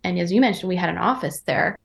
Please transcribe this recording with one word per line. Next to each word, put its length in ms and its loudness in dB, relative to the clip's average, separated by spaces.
and 140 0
as 140 0
you 80 4
mentioned, 280 2
we 80 0
had 120 0
an 100 -4
office 420 -2
there, 440 0